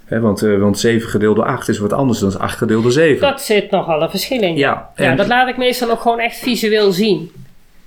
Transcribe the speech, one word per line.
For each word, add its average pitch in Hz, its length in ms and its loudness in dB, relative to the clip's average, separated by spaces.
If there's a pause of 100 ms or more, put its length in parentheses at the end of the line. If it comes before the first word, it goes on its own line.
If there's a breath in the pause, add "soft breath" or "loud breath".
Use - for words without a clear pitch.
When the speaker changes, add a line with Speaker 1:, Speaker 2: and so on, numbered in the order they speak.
Speaker 1:
hè, - 140 -4
want, 107 220 0
eh, 107 180 2
want 101 200 2
zeven 117 300 0
gedeeld 107 260 2
door 110 100 0
acht - 240 -4
is 110 80 -2
wat 101 160 -2
anders 131 260 0
dan 95 200 0
acht - 180 -6
gedeeld 113 260 0
door 123 80 2
zeven. 147 300 4
Speaker 2:
Dat 277 200 0
zit 202 300 0
nogal 170 300 0
een 160 80 0
verschil 226 320 -4
in. 175 140 0
Speaker 1:
Ja, 139 400 -2
Speaker 2:
Ja, - 140 -2
Speaker 1:
en 127 80 2
Speaker 2:
dat 196 100 0
laat 247 220 2
ik 247 80 -6
meestal 247 340 -2
ook 226 100 -2
gewoon 233 180 0
echt 226 180 -6
visueel 214 540 2
zien. 175 400 0 (560)